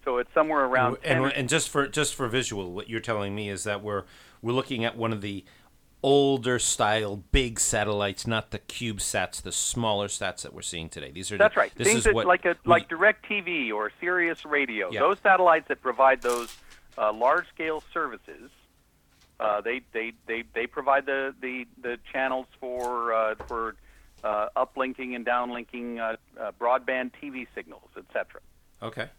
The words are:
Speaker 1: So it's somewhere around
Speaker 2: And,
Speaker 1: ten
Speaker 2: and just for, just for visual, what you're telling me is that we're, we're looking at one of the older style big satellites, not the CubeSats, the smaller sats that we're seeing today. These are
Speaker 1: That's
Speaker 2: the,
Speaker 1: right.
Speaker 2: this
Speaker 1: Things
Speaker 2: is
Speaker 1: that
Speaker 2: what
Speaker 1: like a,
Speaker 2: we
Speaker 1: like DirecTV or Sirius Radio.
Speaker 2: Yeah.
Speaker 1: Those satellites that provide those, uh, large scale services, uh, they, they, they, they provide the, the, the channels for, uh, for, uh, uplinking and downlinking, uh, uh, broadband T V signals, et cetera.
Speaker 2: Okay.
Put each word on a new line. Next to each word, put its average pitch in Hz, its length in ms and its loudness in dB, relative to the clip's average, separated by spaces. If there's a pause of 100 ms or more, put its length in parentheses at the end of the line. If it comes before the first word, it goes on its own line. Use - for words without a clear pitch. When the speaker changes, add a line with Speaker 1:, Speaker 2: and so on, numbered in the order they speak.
Speaker 1:
So 123 140 0
it's 123 160 -4
somewhere 156 320 2
around 127 380 2
Speaker 2:
And, 131 200 2
Speaker 1:
ten 135 80 0
Speaker 2:
and 131 160 -2
just 147 220 0
for, 139 180 0
just 151 260 0
for 131 140 -2
visual, 107 460 -2
what 104 160 -8
you're 113 100 -4
telling 104 340 -4
me 104 160 -4
is 98 140 -6
that 104 180 -2
we're, 101 220 -4 (380)
we're 113 100 -2
looking 127 320 0
at 113 140 -2
one 113 160 0
of 104 80 -6
the 101 240 -8 (580)
older 139 540 4
style 107 600 2 (140)
big 123 280 2
satellites, 104 680 0
not 110 240 -2
the 110 80 -8
CubeSats, - 840 -4
the 92 80 -10
smaller 104 560 0
sats 98 340 -6
that - 100 -12
we're - 120 -14
seeing 82 260 -8
today. 71 220 -12
These 90 200 -10
are 104 60 -6
Speaker 1:
That's 101 160 4
Speaker 2:
the, - 60 -2
Speaker 1:
right. - 160 2
Speaker 2:
this - 120 0
Speaker 1:
Things 226 120 4
Speaker 2:
is - 60 -2
Speaker 1:
that 214 100 6
Speaker 2:
what 117 100 2
Speaker 1:
like 180 200 4
a, 170 100 2 (100)
Speaker 2:
we - 40 -2
Speaker 1:
like 170 200 6
DirecTV 175 840 0
or 107 280 -2
Sirius 170 440 0
Radio. 123 480 0
Speaker 2:
Yeah. 139 100 0
Speaker 1:
Those 185 180 4
satellites 180 480 6
that - 160 -4
provide 131 400 4
those, 120 340 -2 (400)
uh, 107 160 2
large 135 360 2
scale 156 340 -6 (100)
services, 117 560 -8 (920)
uh, 107 220 0
they, 120 200 -4 (120)
they, 113 200 -6 (120)
they, 117 180 -6 (120)
they 117 100 -2
provide 135 400 0
the, 135 340 -4
the, 127 280 -8 (120)
the 120 200 -8 (120)
channels 131 360 -2 (120)
for, 123 540 -4
uh, 110 220 2 (120)
for, 113 280 -6 (480)
uh, 107 320 -2
uplinking 131 600 -2
and 120 120 -6
downlinking, 120 720 -4
uh, 113 160 -4 (240)
uh, 107 200 -6
broadband 127 520 0 (100)
T 147 80 -12
V 127 240 -10
signals, - 420 -16
et 101 160 -16
cetera. - 300 -6 (400)
Speaker 2:
Okay. 113 380 -8